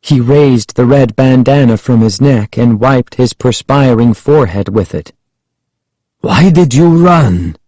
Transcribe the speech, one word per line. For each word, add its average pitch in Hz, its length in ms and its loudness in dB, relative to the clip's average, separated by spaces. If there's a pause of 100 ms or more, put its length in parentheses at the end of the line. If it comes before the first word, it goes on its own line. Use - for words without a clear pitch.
He 139 200 -2
raised 131 540 0
the 123 120 0
red 127 300 0
bandana 131 600 2
from 117 240 0
his 113 200 -2
neck 127 360 0
and 117 240 0
wiped 127 360 -2
his 123 160 -2
perspiring 123 800 0
forehead 104 540 -2
with 101 260 -4
it. - 180 -10 (1080)
Why 139 300 0
did 160 240 2
you 160 140 2
run? 156 680 0 (120)